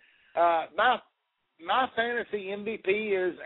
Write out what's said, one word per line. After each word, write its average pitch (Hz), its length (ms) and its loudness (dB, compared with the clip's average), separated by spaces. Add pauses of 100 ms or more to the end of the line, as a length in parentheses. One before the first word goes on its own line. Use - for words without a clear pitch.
(360)
Uh, 165 300 4 (120)
my, 220 220 4 (680)
my 240 300 2
fantasy 226 560 -4
M 202 120 -8
V 214 220 -6
P 190 60 2
is 196 420 0 (120)